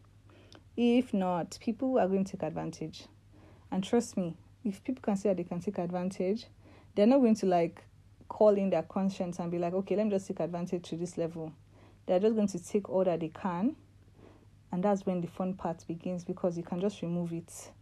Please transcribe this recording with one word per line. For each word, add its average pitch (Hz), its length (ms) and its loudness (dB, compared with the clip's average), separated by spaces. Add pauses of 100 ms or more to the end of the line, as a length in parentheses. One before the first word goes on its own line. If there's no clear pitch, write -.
(760)
If 240 380 2
not, 180 460 0
people 254 380 -2
are 180 100 4
going 190 160 2
to 196 120 -8
take - 60 -12
advantage. 160 640 -8 (680)
And 190 120 -2
trust 233 340 0
me, 170 200 -2 (280)
if 196 200 -6
people 262 180 -6
can 202 140 0
see 196 120 0
that 190 80 2
they 175 80 -4
can 175 160 -8
take 202 180 -6
advantage, 180 680 -2 (480)
they're 208 120 6
not 262 120 8
going 226 180 6
to, 190 100 0
like, 175 380 2 (440)
call 214 280 6
in 196 140 2
their 165 120 2
conscience 190 560 -2
and 175 120 -4
be 170 80 -2
like, 175 140 0
"Okay, 190 240 0
let 208 80 2
me 214 60 0
just 196 160 0
take 185 140 -4
advantage 175 500 -4
to 160 60 -6
this 170 200 -6
level." 165 360 -4 (540)
They're 185 140 4
just 220 140 4
going 208 140 2
to 180 100 -6
take 202 320 -4
all 185 140 2
that 170 160 2
they 160 80 -4
can. 185 480 -2 (960)
And 180 100 -2
that's 196 240 2
when 185 140 -2
the 170 80 -4
fun 190 260 -4
part 170 320 -6
begins, 175 380 -6
because 180 340 -2
you 170 60 -6
can 180 160 -6
just 202 220 -2
remove 170 300 -2
it. - 380 -10 (120)